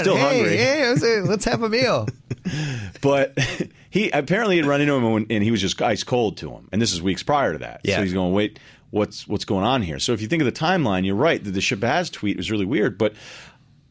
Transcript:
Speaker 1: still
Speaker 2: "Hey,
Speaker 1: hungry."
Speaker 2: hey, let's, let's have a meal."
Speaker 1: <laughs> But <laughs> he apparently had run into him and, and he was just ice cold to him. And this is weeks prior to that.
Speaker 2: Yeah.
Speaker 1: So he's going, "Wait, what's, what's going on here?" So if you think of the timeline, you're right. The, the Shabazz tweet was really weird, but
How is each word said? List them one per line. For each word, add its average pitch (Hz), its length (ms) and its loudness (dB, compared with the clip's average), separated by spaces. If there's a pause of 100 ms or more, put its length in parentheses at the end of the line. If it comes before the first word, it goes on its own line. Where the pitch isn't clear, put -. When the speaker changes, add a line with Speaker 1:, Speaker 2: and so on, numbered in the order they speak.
Speaker 1:
still 190 120 4
Speaker 2:
"Hey, 262 220 4
Speaker 1:
hungry." 220 180 2
Speaker 2:
hey, 262 320 2
let's, 220 400 2
let's 208 160 0
have 226 160 0
a 220 80 0
meal." 208 440 0
Speaker 1:
<laughs> - 40 -14 (840)
But 139 360 2 (400)
<laughs> - 140 -20
he 202 180 2
apparently 180 480 2
had 151 80 2
run 143 160 2
into 147 140 2
him 123 100 2
and, 110 240 2
and 107 140 2
he 110 80 2
was 107 100 2
just 92 220 -2
ice 104 200 0
cold 113 340 0
to 76 120 -10
him. 55 220 -16
And 101 100 0
this 107 120 0
is 85 60 -4
weeks 90 220 -2
prior 135 320 0
to 71 60 -6
that. 58 240 -12
Speaker 2:
Yeah. 98 140 0
Speaker 1:
So - 40 0
he's 92 120 0
going, 92 200 0
"Wait, 104 240 0 (320)
what's, - 380 -4
what's - 180 -4
going 98 200 0
on 123 180 0
here?" 76 160 -6
So - 140 0
if 104 80 -4
you 107 60 -6
think 160 140 0
of 127 60 2
the 110 40 0
timeline, 139 540 0
you're 98 80 0
right. 139 300 0
The, 101 80 -6
the 95 80 -2
Shabazz 117 520 -2
tweet - 260 -4
was 95 120 -6
really 104 160 0
weird, 110 320 0
but 107 160 0 (760)